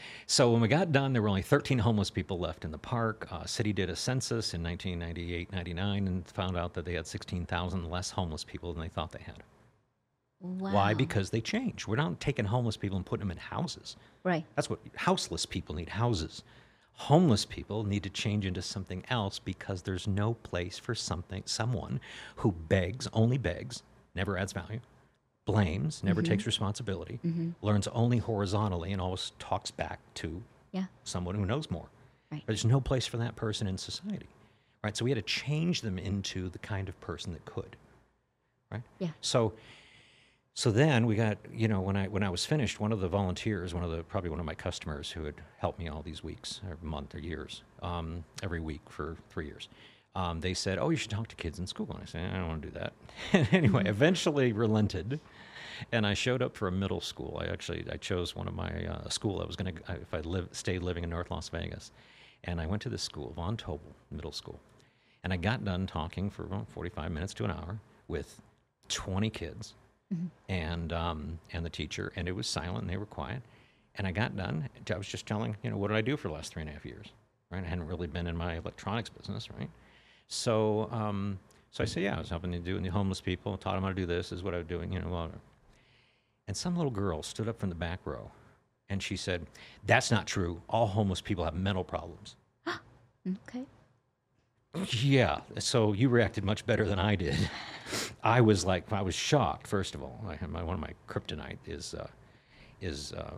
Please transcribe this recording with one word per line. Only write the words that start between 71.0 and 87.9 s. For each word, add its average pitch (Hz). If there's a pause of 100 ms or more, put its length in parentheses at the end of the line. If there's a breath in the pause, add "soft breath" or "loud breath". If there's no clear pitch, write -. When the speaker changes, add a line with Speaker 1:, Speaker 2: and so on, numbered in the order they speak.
Speaker 1:
and 85
the 82
teacher, 92
and 87
it 90
was 101
silent, 92
and -
they 95
were 104
quiet. 101 (540 soft breath)
And 98
I 95
got 107
done. 131 (260)
I 90
was 98
just -
telling, 110
you 120
know, 104
what 98
did 107
I 110
do 131
for 98
the 80
last 78
three 80
and 76
a 73
half 71
years, 55 (420)
right? 92
I -
hadn't 85
really 87
been 85
in 82
my 85
electronics 98
business, -
right? 139 (580 soft breath)
So, 107
um, 101 (300 soft breath)
so -
I 127
said, 170
"Yeah, 196
I -
was -
helping 87
to 87
do 92
the 92
homeless 95
people, 95
taught 95
them 95
how 98
to 92
do 92
this, 87
is 87
what 95
I 87
was 82
doing, 85
you 92
know, 85
whatever." 82 (1120 soft breath)
And 101
some 180
little 156
girl 98
stood -
up 113
from 98
the 87
back 82